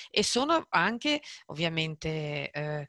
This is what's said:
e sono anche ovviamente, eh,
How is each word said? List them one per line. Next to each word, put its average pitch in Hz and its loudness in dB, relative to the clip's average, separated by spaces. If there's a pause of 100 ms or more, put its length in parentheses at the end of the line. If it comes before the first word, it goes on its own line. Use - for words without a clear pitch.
e 208 2
sono 302 2
anche 240 2 (260)
ovviamente, 156 -2
eh, 147 -4